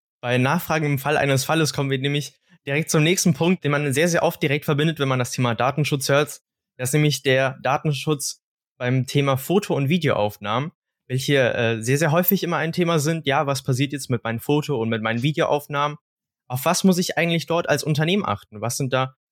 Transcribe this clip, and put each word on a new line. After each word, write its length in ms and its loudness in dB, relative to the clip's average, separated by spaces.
Bei 160 0
Nachfragen 480 2
im 140 0
Fall 180 0
eines 260 2
Falles 300 0
kommen 160 -2
wir 100 -2
nämlich 400 -4
direkt 240 -2
zum 140 4
nächsten 300 4
Punkt, 300 0
den 80 0
man 220 0
sehr, 140 2
sehr 160 0
oft 180 0
direkt 240 0
verbindet, 340 0
wenn 80 0
man 120 0
das 120 -4
Thema 220 0
Datenschutz 560 0
hört. 320 0
Das 120 -4
ist 40 -4
nämlich 280 2
der 400 2
Datenschutz 840 -2
beim 300 0
Thema 300 2
Foto- 380 0
und 140 0
Videoaufnahmen, 800 0
welche, 460 0
äh, 280 0
sehr, 160 0
sehr 140 2
häufig 320 0
immer 140 -2
ein 160 -4
Thema 260 0
sind. 260 -2
Ja, 220 0
was 160 -2
passiert 300 0
jetzt 160 -8
mit 140 -2
meinen 160 -4
Foto- 400 0
und 100 -2
mit 120 -2
meinen 200 -2
Videoaufnahmen? 760 -2
Auf 180 -4
was 180 0
muss 140 6
ich 200 -4
eigentlich 280 0
dort 240 -2
als 140 0
Unternehmen 420 0
achten? 360 -6
Was 160 -4
sind 160 -4
da 220 -2